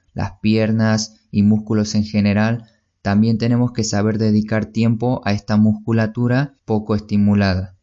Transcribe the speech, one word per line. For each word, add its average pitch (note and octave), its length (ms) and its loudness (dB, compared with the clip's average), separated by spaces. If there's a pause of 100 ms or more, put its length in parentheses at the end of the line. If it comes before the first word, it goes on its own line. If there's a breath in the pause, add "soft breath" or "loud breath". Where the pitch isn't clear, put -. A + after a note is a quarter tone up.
(140)
las F#2+ 260 -6
piernas A2 800 0 (100)
y G#2 120 0
músculos G#2+ 520 0
en G#2 100 0
general, G#2+ 600 0 (380 soft breath)
también G#2+ 360 2
tenemos A#2+ 340 0
que A2+ 120 -4
saber G#2+ 340 -2
dedicar G#2+ 480 0
tiempo A#2 580 -2
a G2+ 80 -2
esta G#2+ 240 -2
musculatura A2+ 1080 0
poco G#2+ 320 -2
estimulada. G2+ 880 0